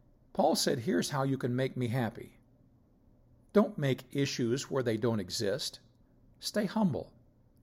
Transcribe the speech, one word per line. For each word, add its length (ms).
Paul 220
said, 240
"Here's 300
how 140
you 120
can 200
make 200
me 120
happy." 500
Don't 260
make 380
issues 540
where 140
they 140
don't 220
exist. 600
Stay 260
humble. 460